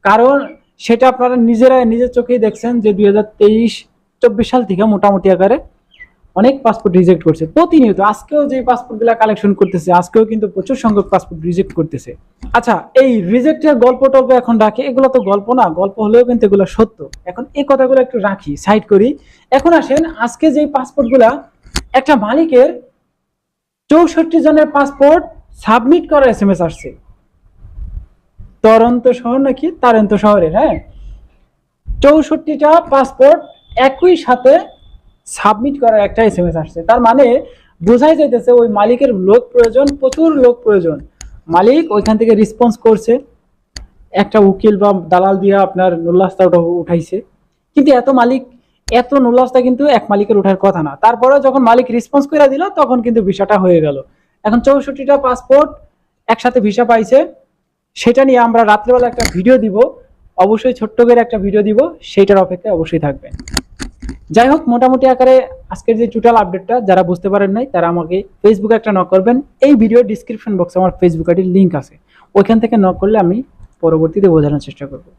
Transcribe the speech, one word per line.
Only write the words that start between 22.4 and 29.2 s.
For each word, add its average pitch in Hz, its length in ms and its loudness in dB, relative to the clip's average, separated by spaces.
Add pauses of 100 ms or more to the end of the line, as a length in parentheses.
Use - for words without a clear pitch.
চৌষট্টি 330 500 2
জনের 302 280 2
পাসপোর্ট 285 580 0 (260)
সাবমিট 247 580 0
করার 285 180 2
এসএমএস 196 340 0
আসছে। 160 340 -8 (1700)
তরন্ত 233 500 2
শহর 240 260 -4